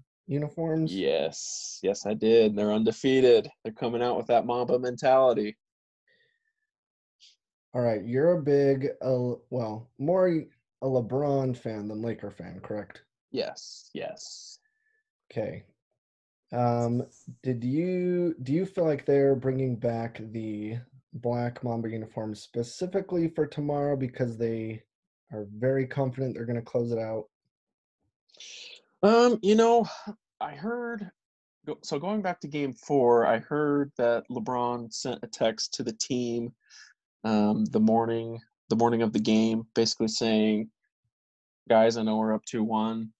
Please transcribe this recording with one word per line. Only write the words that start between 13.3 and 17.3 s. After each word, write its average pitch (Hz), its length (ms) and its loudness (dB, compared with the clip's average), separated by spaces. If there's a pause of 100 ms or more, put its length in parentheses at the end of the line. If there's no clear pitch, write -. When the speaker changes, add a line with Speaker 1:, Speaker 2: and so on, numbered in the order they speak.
Speaker 2:
Yes, - 640 -10
yes. - 680 -12 (720)
Speaker 1:
Okay. - 340 -8 (880)
Um, 120 540 0 (380)